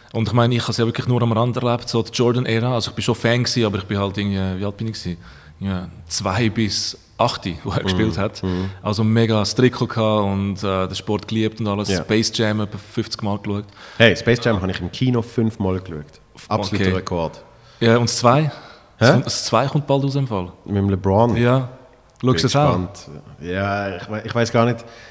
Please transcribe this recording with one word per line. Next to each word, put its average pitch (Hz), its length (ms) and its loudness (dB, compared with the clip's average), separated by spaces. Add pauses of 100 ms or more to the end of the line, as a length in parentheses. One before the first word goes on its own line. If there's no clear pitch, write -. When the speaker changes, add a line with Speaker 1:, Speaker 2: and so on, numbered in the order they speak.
(120)
Speaker 1:
und 113 160 -2
ich 95 60 -2
meine, 120 200 4
ich 117 80 0
habe 110 120 -4
es - 40 -4
ja 117 80 2
wirklich - 220 -2
nur 123 160 2
am 117 80 2
Rand 113 240 2
erlebt, 120 320 -2
so 117 160 0
die - 80 -14
Jordan-Ära. 120 640 0
Also 110 160 -2
ich - 40 -18
bin 107 80 -4
schon 120 120 0
Fan 120 300 2
gewesen, 117 200 0
aber 104 120 0
ich 95 80 -6
bin 104 120 -2
halt 98 200 -2
irgendwie, 95 420 -2
wie 101 60 -4
alt 101 120 -6
bin 113 100 -6
ich 110 140 -6
gewesen? 87 160 -8 (420)
Ja, 92 280 -6 (200)
zwei 101 420 -2
bis 107 480 -2 (200)
acht, - 280 0 (180)
wo 101 80 -6
er - 80 -2
Speaker 2:
Mhm. - 40 -2
Speaker 1:
gespielt 90 340 0
hat. 101 260 -4
Speaker 2:
Mhm. 92 260 -2 (120)
Speaker 1:
Also 107 220 -2
mega 110 360 4
das 98 160 -2
Trikot 123 320 2
gehabt 107 380 0
und, 98 360 -2
äh, 95 260 0
den 95 80 -8
Sport 104 320 -4
geliebt 110 340 -2
und 107 60 -2
alles. 101 220 -2
Speaker 2:
Ja. 90 140 0
Speaker 1:
Space 110 320 2
Jam 107 240 0
etwa 104 180 -6
fünfzig - 460 -8
Mal 101 160 -2
geschaut. 104 260 -6 (320)
Speaker 2:
Hey, 110 180 8
Space 117 280 2
Jam 107 180 2
habe 92 100 -2
ich 87 100 -6
im 87 100 -6
Kino 123 300 0
fünfmal 110 580 -2
geschaut. 76 260 -10 (440)
Absoluter 104 400 0
Speaker 1:
Okay. 95 60 2
Speaker 2:
Rekord. 85 460 -4 (380)
Speaker 1:
Ja, 117 180 6
und 120 120 0
das - 80 -2
zwei? 123 260 6
Speaker 2:
Hä? 147 60 0 (480)
Speaker 1:
Das 117 140 8
kommt, - 140 4
das - 200 -2
zwei 120 220 2
kommt 143 200 -2
bald 139 160 2
raus 135 120 -2
im 139 120 0
Fall. 92 240 -4 (140)
Speaker 2:
Mit 101 120 -2
dem 98 120 2
LeBron? 98 480 4
Speaker 1:
Ja. 123 320 2 (520)
Schaust - 0 -
du 120 60 0
Speaker 2:
Bin 127 140 4
Speaker 1:
das 131 140 2
auch? 147 120 4
Speaker 2:
gespannt. 92 420 -2 (320)
Ja, 98 560 -4
ich 90 120 -14
wei-, 107 160 -8
ich - 100 -8
weiß 117 160 0
gar 117 140 4
nicht. 120 180 -2 (280)